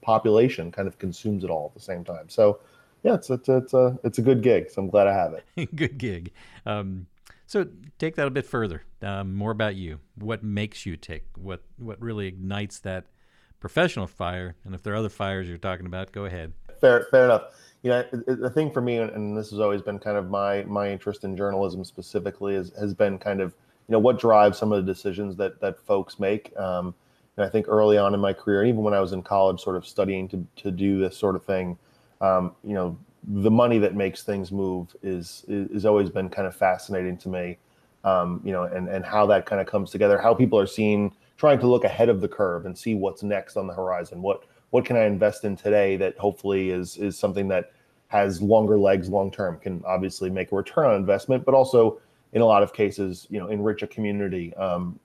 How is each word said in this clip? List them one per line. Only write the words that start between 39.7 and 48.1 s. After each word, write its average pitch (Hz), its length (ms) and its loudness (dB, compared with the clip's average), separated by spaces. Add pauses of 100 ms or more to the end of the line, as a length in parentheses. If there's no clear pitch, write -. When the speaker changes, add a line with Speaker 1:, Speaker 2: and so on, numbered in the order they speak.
Speaker 1:
together, 101 280 4
how 113 160 4
people 113 240 4
are 98 80 4
seen 104 460 0 (240)
trying 143 220 6
to 123 80 2
look 123 180 6
ahead 113 240 4
of 104 120 2
the 101 80 -2
curve 87 380 -2
and 92 100 -10
see 113 180 -4
what's 95 280 -4
next 101 340 -6
on 98 100 -4
the 90 80 -12
horizon. 90 480 -6
What, 98 220 -2 (260)
what 123 140 4
can 123 120 -2
I 113 80 6
invest 101 400 2
in 101 120 -4
today 101 400 2
that 92 200 -2
hopefully 98 540 -2
is, 90 260 -6
is 95 220 -6
something 98 300 -2
that 92 240 -2 (360)
has 101 320 0